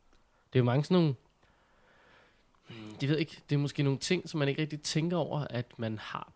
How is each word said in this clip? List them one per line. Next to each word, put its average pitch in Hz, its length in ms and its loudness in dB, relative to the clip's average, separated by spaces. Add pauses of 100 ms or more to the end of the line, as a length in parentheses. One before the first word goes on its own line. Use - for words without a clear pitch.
(540)
Det 127 60 6
er - 0 -
jo 123 40 6
mange 123 200 4
sådan 180 200 2
nogle 143 120 2 (1500)
mm, 107 320 -14
det 139 80 0
ved 156 60 2
jeg 147 40 -2
ikke. - 300 -6
Det 147 60 2
er 143 40 4
måske 143 240 0
nogle 139 160 2
ting, - 300 -2
som - 80 -6
man 143 100 2
ikke 139 140 -2
rigtig 151 200 -6
tænker 170 360 0
over, 151 220 -2
at - 400 -6
man 110 180 -4
har - 380 -10